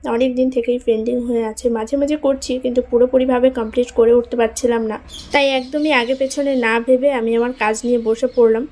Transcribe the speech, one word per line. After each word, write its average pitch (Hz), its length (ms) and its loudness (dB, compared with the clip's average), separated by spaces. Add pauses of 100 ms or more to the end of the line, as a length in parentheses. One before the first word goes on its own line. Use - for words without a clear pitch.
(160)
অনেক 254 240 2
দিন 254 160 2
থেকেই 247 320 0
পেন্ডিং 226 300 -2 (100)
হয়ে 233 240 -2
আছে, - 140 -12 (120)
মাঝে 226 240 -4
মাঝে 294 140 0 (100)
করছি 269 260 -2 (120)
কিন্তু 247 260 0
পুরোপুরিভাবে 254 580 2 (120)
কমপ্লিট 226 300 -2 (100)
করে 226 200 6
উঠতে 233 220 -6
পারছিলাম 226 400 0 (100)
না, 220 60 -8 (360)
তাই 285 120 4 (140)
একদমই 294 320 -2 (100)
আগে 247 200 0
পেছনে 277 300 -2 (140)
না 220 80 2 (120)
ভেবে 262 240 4 (100)
আমি 226 200 -2
আমার 240 140 -2 (100)
কাজ 220 120 0 (120)
নিয়ে 240 200 2
বসে 226 200 0 (100)
পড়লাম। 226 340 4